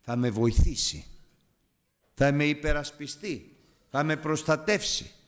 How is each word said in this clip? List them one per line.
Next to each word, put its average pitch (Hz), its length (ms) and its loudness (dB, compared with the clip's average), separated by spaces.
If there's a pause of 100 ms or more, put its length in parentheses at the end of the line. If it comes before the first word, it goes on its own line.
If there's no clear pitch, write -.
Θα 120 160 -6
με 123 140 0
βοηθήσει. 113 760 2 (1080)
Θα 139 180 4
με 147 120 2
υπερασπιστεί. 147 1120 -4 (340)
Θα 143 120 -2
με 156 140 0
προστατεύσει. 156 960 -2 (160)